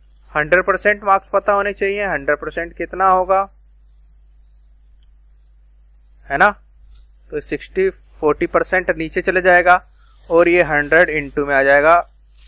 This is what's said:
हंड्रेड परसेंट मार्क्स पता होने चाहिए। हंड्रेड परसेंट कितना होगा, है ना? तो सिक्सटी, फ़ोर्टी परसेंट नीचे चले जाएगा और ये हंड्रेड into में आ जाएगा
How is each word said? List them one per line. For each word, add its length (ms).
हंड्रेड 320
परसेंट 400
मार्क्स 260
पता 240
होने 200
चाहिए। 340
हंड्रेड 300
परसेंट 400
कितना 300
होगा, 340
है 80
ना? 120
तो 100
सिक्सटी, 480
फ़ोर्टी 580
परसेंट 500
नीचे 240
चले 200
जाएगा 400
और 200
ये 160
हंड्रेड 520
into 300
में 80
आ 80
जाएगा 320